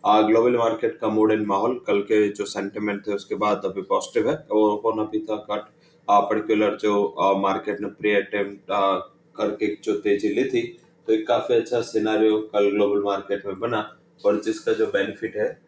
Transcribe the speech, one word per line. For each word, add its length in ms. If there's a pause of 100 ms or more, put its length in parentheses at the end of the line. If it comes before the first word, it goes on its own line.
आ, 180
Global 340
Market 420
का 100
mood 240
and 140
माहौल 280 (120)
कल 160
के 260
जो 160
sentiment 640
थे 80
उसके 200
बाद 300
अभी 180
positive 480
है। 60 (140)
वो 200
ओपन 320
अभी 180
था 160 (140)
Cut, 140 (440)
आ, 120
particular 640
जो, 220
आ, 360
market 400
ने 100
pre 240
attempt, 560
आ, 240 (420)
करके 380 (100)
जो 140
तेजी 300
ली 160
थी, 180 (460)
तो 40
एक 160
काफी 260
अच्छा 260 (100)
scenario 480 (160)
कल 160
Global 340
Market 420
में 120
बना 260 (400)
और 200
जिसका 280
जो 140
बेनिफिट 500
है 140 (180)